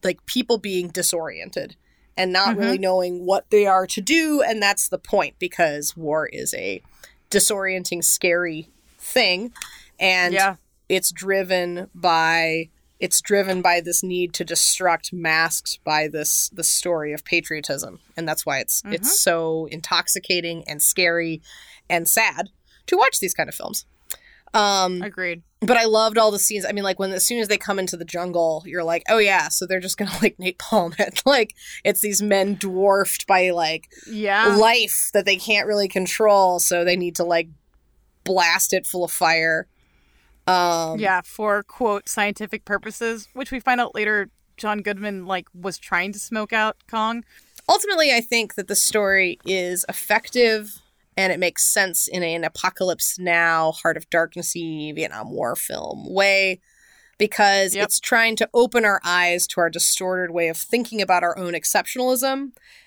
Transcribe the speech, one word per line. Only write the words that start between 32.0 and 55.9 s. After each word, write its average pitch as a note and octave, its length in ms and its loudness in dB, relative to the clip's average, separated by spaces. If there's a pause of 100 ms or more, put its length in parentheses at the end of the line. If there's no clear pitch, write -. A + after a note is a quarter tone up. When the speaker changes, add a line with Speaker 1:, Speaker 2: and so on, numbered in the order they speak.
Speaker 1:
these G3+ 220 0
men G3 320 2
dwarfed G3 720 2
by, F#3 240 4
like, D#3+ 380 -2 (180)
Speaker 2:
Yeah. G#3 500 2
Speaker 1:
life A3 560 4
that G3+ 120 4
they G3 120 2
can't G#3 300 0
really G3+ 220 0
control, F#3+ 720 4
so F3 240 2
they F3 120 4
need F3 200 -4
to, F3 80 0
like, E3+ 240 0 (760)
blast F#3 500 2
it F#3+ 140 0
full F3+ 180 -4
of E3 60 -6
fire. E3 560 2 (800)
Um, F3 540 2
Speaker 2:
Yeah, F#3 240 2
for, G#3 400 -2
quote, G#3 440 -2
"scientific G#3 560 -4
purposes," G#3+ 680 -6
which C4 180 -10
we C4+ 80 -6
find B3 220 0
out - 140 -2
later G#3 360 -2 (260)
John G#3+ 260 -4
Goodman, G3+ 440 -6
like, F#3 260 -6
was F3+ 260 -8
trying F#3 340 -2
to G3+ 80 -12
smoke G#3+ 320 -6
out A3 240 0 (120)
Kong. A3+ 360 -4 (440)
Speaker 1:
Ultimately, E4 440 2
I A#3 80 4
think A#3 340 -2
that F#3+ 140 -8
the G3+ 80 -2
story F#3+ 680 2
is F3+ 440 -2
effective A3 920 0 (360)
and F#3+ 160 2
it D#3 60 -2
makes F3 240 0
sense F#3+ 460 0
in F3+ 160 -4
an E3 180 -2
Apocalypse F3+ 800 -4
Now, E3+ 500 2
Heart D#3+ 260 -2
of D#3+ 140 -14
Darkness-y E3 880 -4
Vietnam A#2+ 340 -8
War - 240 -4
film - 580 -10